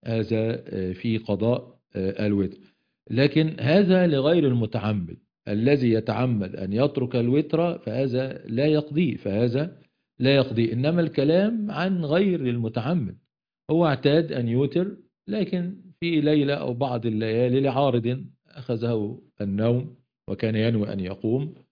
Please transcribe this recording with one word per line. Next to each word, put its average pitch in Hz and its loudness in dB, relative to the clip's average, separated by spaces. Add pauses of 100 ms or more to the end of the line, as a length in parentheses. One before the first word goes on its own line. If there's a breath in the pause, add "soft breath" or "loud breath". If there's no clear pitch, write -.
هذا، 113 -2
آه، 92 -4
في 113 -2
قضاء، 110 -2 (180)
آه، 98 -2
الوتر. 101 0 (520 soft breath)
لكن 139 2
هذا 180 4
لغير 151 4
المتعمد، 107 -2 (300)
الذي 120 2
يتعمد 110 -2
أن 95 -6
يترك 127 0
الوتر 147 0
فهذا 127 -4
لا 127 0
يقضي، 151 0
فهذا 120 -2 (340)
لا 131 4
يقضي. 117 2
إنما 147 0
الكلام 190 0
عن 175 -2
غير 175 2
المتعمد، 120 -2 (520)
هو 165 4
اعتاد 147 2
أن 120 -2
يوتر، 143 0 (320)
لكن 190 -2 (240)
في 170 0
ليلة 147 2
أو 131 -4
بعض 123 -2
الليالي 117 0
لعارض 131 0 (240)
أخذه 117 -4 (180)
النوم 110 0 (320)
وكان 110 -2
ينوي 110 0
أن 101 -6
يقوم 113 -4 (180)